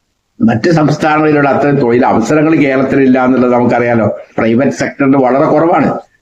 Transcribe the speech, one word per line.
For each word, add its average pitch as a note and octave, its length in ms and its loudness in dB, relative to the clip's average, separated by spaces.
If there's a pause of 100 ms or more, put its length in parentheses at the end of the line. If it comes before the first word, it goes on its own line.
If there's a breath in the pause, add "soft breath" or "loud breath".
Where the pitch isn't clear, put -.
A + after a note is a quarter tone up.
(420)
മറ്റ് A#2+ 300 0
സംസ്ഥാനങ്ങളിലുള്ള D3+ 800 0
അത്തരം C#3+ 260 0
തൊഴിൽ B2 300 0
അവസരങ്ങൾ D#3 500 0
കേരളത്തിലില്ല C3 720 0
എന്നുള്ളത് B2 280 0
നമുക്കറിയാലോ. A#2+ 640 0 (200)
പ്രൈവറ്റ് A#2 340 0
സെക്ടറിൽ C3+ 440 -2
വളരെ C3+ 300 2
കുറവാണ്. D3+ 540 0 (220)